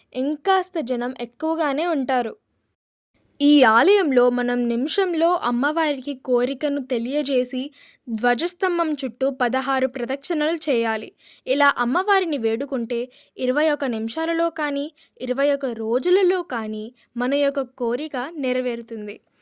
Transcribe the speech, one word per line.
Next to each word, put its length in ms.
ఇంకాస్త 640
జనం 400
ఎక్కువగానే 680
ఉంటారు. 460
ఈ 140
ఆలయంలో 680
మనం 380
నిమిషంలో 640
అమ్మవారికి 680
కోరికను 680
తెలియజేసి 800
ధ్వజస్తంభం 840
చుట్టూ 360
పదహారు 580
ప్రదక్షిణలు 680
చేయాలి. 520
ఇలా 300
అమ్మవారిని 600
వేడుకుంటే 600
ఇరవై 320
ఒక 160
నిమిషాలలో 640
కానీ, 360
ఇరవై 320
ఒక 200
రోజులలో 680
కానీ 420
మన 160
యొక్క 300
కోరిక 400
నెరవేరుతుంది. 800